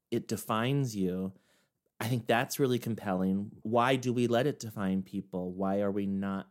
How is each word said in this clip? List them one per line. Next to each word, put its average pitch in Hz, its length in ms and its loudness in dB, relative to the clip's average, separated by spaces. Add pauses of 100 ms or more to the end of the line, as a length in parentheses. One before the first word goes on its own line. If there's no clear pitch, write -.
(100)
it 117 160 0
defines 117 680 0
you. 95 360 0 (680)
I 113 80 -4
think 120 180 0
that's 123 320 2
really 127 200 4
compelling. 98 760 0 (100)
Why 120 340 4
do 123 160 -2
we 120 140 2
let 117 200 4
it 139 120 -2
define 98 440 -2
people? 92 500 -6
Why 95 280 0
are 101 120 0
we 101 140 -2
not 98 440 -2